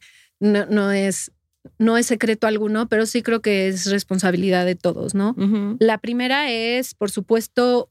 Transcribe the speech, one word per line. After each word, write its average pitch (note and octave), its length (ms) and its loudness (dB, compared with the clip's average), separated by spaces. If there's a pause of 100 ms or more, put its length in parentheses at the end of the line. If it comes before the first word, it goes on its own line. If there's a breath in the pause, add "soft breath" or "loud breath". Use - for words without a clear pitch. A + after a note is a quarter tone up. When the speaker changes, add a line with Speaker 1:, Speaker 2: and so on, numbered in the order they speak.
(400 soft breath)
Speaker 1:
no, G#3 260 2
no G3+ 260 0
es, G3 400 -2 (460)
no A3+ 200 4
es A#3 100 0
secreto A3 400 0
alguno, G#3+ 420 -2
pero A3 160 2
sí A3+ 160 -2
creo A3+ 200 -2
que G3 260 2
es F#3 220 -4
responsabilidad F#3 760 0
de F3+ 100 0
todos, - 400 -4
¿no? G3 220 0
Speaker 2:
Ujú. G3+ 420 0
Speaker 1:
La A3 200 4
primera B3 520 -2
es, A#3 440 -4
por G3+ 160 -4
supuesto, A#3+ 800 0